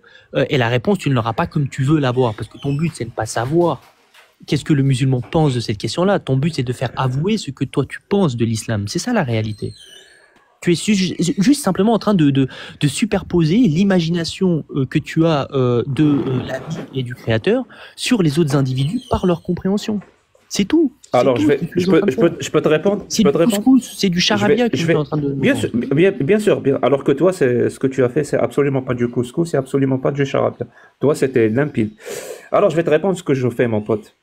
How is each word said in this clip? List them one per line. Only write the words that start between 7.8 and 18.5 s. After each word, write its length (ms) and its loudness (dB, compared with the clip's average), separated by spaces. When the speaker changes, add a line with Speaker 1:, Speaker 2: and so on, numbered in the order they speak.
Speaker 1:
tu 200 -16
penses 280 0
de 80 -2
l'islam. 440 -4
C'est 100 -6
ça, 140 -4
la 100 0
réalité. 500 -4
Tu 120 0
es 20 4
su-, 420 0
juste 240 2
simplement 300 0
en 60 2
train 160 0
de, 160 4
de, 180 2
de 80 2
superposer 680 0
l'imagination, 1080 2
euh, 100 0
que 140 -4
tu 280 0
as, 260 0
euh, 340 2
de, 180 0
euh, 420 0
la 120 -8
vie 180 -10
et 80 -4
du 120 -10
Créateur 500 0
sur 260 0
les 160 2
autres 180 2